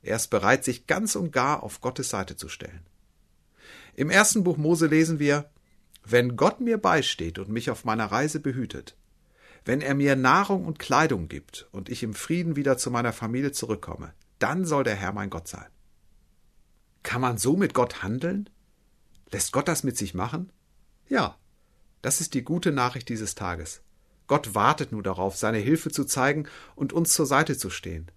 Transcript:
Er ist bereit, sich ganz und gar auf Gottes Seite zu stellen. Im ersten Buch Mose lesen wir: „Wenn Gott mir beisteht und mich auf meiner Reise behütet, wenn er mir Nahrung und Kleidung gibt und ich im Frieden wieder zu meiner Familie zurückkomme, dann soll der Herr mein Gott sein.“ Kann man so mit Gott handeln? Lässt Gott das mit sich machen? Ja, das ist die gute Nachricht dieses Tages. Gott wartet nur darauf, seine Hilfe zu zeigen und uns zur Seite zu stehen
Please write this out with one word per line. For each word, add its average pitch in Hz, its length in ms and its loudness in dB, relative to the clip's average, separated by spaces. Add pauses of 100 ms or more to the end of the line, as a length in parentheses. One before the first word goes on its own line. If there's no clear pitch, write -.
Er 104 140 -2
ist 117 120 -4
bereit, 107 360 4
sich - 240 -4
ganz 196 280 0
und 170 160 -2
gar 135 320 2
auf - 180 -12
Gottes 127 280 -4
Seite 95 280 -6
zu - 100 -12
stellen. 87 380 -14 (1080)
Im 147 140 -2
ersten 202 340 4
Buch 170 120 2
Mose 156 320 4
lesen 160 320 4
wir: 147 300 2 (540)
„Wenn 120 340 4
Gott 170 240 4
mir 233 160 2
beisteht 127 640 0
und 95 100 -8
mich 117 200 -4
auf 113 140 -6
meiner 110 220 0
Reise 135 340 0
behütet, 127 560 -6 (720)
wenn 135 160 2
er 139 140 0
mir 139 200 4
Nahrung 180 500 4
und 160 140 -6
Kleidung 131 480 2
gibt - 440 -14
und 98 180 -12
ich 123 140 -6
im 110 100 -4
Frieden 165 420 -2
wieder 139 220 2
zu 123 140 -4
meiner 120 200 0
Familie 127 400 -2
zurückkomme, - 640 -6 (260)
dann 165 260 0
soll 147 180 2
der 117 120 0
Herr 98 180 -4
mein 101 160 -6
Gott 87 180 -10
sein.“ - 220 -16 (1300)
Kann 123 180 -4
man 123 160 0
so 127 180 2
mit 190 180 2
Gott 123 300 0
handeln? 170 460 -4 (840)
Lässt - 220 -4
Gott 135 140 0
das 165 160 0
mit 127 140 -2
sich 101 160 -4
machen? 120 380 -6 (560)
Ja, 208 300 0 (640)
das 131 200 -2
ist 160 120 -6
die 127 100 -2
gute 165 280 0
Nachricht 127 380 -2
dieses 110 240 -4
Tages. - 480 -8 (460)
Gott 135 280 0
wartet 127 360 2
nur 107 120 -6
darauf, 95 340 -2
seine 113 200 0
Hilfe 139 320 0
zu 147 140 -2
zeigen 147 440 0 (280)
und - 180 -4
uns 165 200 2
zur 156 120 2
Seite 139 320 2
zu 98 120 -6
stehen 85 480 -10